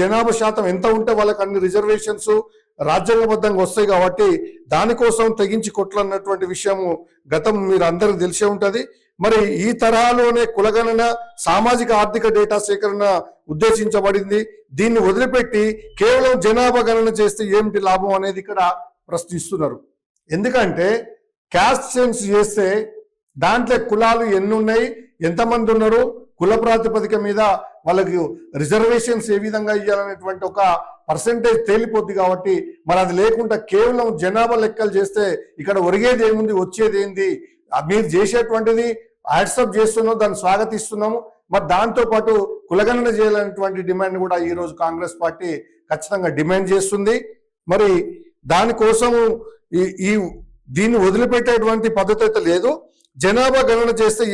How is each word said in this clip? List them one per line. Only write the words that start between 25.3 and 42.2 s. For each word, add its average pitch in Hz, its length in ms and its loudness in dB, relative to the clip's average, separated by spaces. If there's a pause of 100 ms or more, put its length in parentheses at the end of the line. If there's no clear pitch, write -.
ఉన్నారు, 220 280 4 (360)
కుల 196 240 2
ప్రాతిపదిక 226 520 0 (120)
మీద 208 140 0 (460)
వాళ్ళకి 180 300 2 (440)
రిజర్వేషన్స్ 226 720 0
ఏ 202 40 2
విధంగా 214 360 -4
ఇవ్వాలనేటువంటి 196 760 -4
ఒక 196 100 -2 (480)
పర్సెంటేజ్ 226 600 0
తేలిపోద్ది 214 460 0
కాబట్టి 185 400 0 (340)
మరి 175 160 2
అది 175 160 -2
లేకుండా 226 360 0
కేవలం 240 500 0 (160)
జనాభా 226 400 0
లెక్కలు 214 360 -2
చేస్తే 196 260 0 (340)
ఇక్కడ 190 200 -2
ఒరిగేది 214 500 2
ఏముంది, 220 240 0
వచ్చేది 202 500 -2
ఏంది? 196 260 -4 (460)
ఆ, 143 120 -2
మీరు 208 200 0
చేసేటువంటిది 226 800 0 (500)
యాక్సెప్ట్ 196 400 0
చేస్తున్నాం, 220 440 2
దాన్ని 202 180 0
స్వాగతిస్తున్నాము. 214 880 -2 (260)
మరి 175 180 0
దాంతో 220 420 0
పాటు 220 580 0